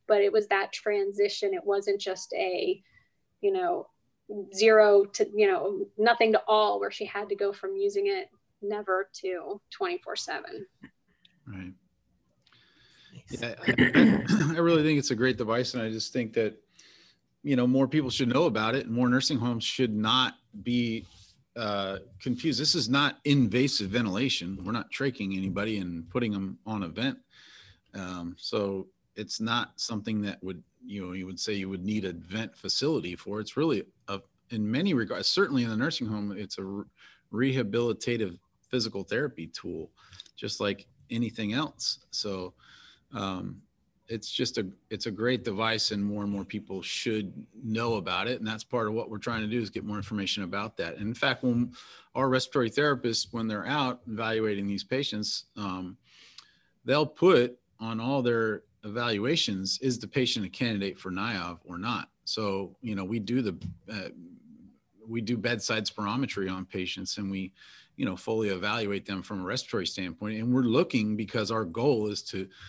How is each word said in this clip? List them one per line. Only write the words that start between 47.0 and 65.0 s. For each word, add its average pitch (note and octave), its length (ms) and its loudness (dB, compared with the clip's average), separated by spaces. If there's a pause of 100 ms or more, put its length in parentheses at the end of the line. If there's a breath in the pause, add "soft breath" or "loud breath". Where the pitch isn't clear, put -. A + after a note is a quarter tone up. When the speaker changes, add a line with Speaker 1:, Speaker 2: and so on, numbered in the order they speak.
Speaker 2:
know A2+ 320 0
about F#2 320 -2
it. B2 120 -4
And G#2+ 80 -4
that's A2 160 -6
part A#2 240 -2
of G#2+ 60 -2
what A2+ 160 -4
we're G#2+ 80 -8
trying A2+ 240 -4
to G#2+ 60 -2
do, A#2 140 0
is G2+ 80 -4
get - 160 -8
more G#2 100 -4
information G2+ 480 -4
about G2+ 340 -6
that. E2 200 -4
And G#2 100 -4
in A2+ 60 -2
fact, C3 300 0
when A#2+ 300 2 (400 loud breath)
our C3+ 140 2
respiratory B2+ 420 2
therapists, B2 640 2
when A2+ 160 -2
they're G#2 180 -2
out C3 420 -2
evaluating A2 600 0
these G2+ 160 -2
patients, A#2+ 640 -4 (100)
um, F#2 400 -8 (880 soft breath)
they'll C#3+ 220 4
put C#3 520 6 (220)
on A2+ 220 -6
all C3+ 200 0
their A2+ 420 0 (200)
evaluations, G#2+ 1000 -2
"Is B2+ 160 0
the G#2+ 100 -10
patient A#2+ 380 0
a F#2 40 -8
candidate G2+ 500 -4
for F#2+ 100 -10
niav F2+ 540 -4
or F2 140 -12
not?" G#2 320 -6 (160)
So, G2 560 -4
you A2 140 -4
know, G2 100 -2
we A2+ 140 -2
do A2+ 220 0
the, G2+ 140 -2 (340)
uh, G#2 200 -8 (960)